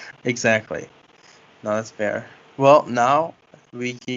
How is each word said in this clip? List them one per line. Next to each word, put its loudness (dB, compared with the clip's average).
Exactly. -2
No, -2
that's -6
fair. -4
Well, 6
now 0
we -8
ke-, -16